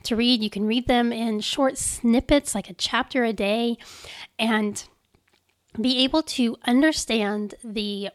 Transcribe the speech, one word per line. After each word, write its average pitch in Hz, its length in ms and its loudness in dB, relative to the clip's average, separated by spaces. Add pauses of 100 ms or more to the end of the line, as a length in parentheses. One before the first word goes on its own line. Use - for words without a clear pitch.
to 233 120 -2
read. 240 260 4
You 214 80 0
can 202 160 -4
read 240 220 0
them 240 260 2
in 226 260 -2
short 262 380 -2
snippets, - 800 2
like 196 140 -6
a 190 40 -14
chapter 247 500 -2
a 226 100 0
day, 226 440 0 (640)
and 214 440 0 (960)
be 254 240 2
able 311 200 2
to 240 420 -2
understand 220 880 2 (100)
the 208 520 -6